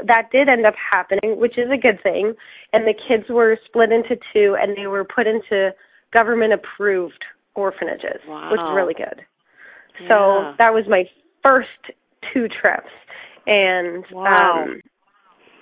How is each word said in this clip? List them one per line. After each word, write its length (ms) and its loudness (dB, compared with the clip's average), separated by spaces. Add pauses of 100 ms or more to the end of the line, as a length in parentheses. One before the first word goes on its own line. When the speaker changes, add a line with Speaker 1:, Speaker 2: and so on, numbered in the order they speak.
Speaker 1:
that 260 2
did 180 2
end 160 4
up 100 4
happening, 640 -2
which 180 0
is 140 -2
a 80 0
good 240 0
thing. 320 -2 (400)
And 140 2
the 80 0
kids 340 -4
were 340 2
split 280 2
into 260 0 (160)
two, 260 2
and 160 -2
they 120 -10
were 160 -4
put 240 -4
into 440 -2 (400)
government-approved 1120 0 (320)
orphanages, 720 -8
which 320 -4
is 80 -6
Speaker 2:
Wow. 80 -4
Speaker 1:
really 180 -2
good. 280 -12 (800)
Speaker 2:
Yeah. 60 -18
Speaker 1:
So 500 2
that 160 4
was 140 0
my 160 2 (400)
first 260 4 (640)
two 140 -2
trips. 420 -4 (580)
And, 640 0
Speaker 2:
Wow. 520 2
Speaker 1:
um, 180 -10 (800)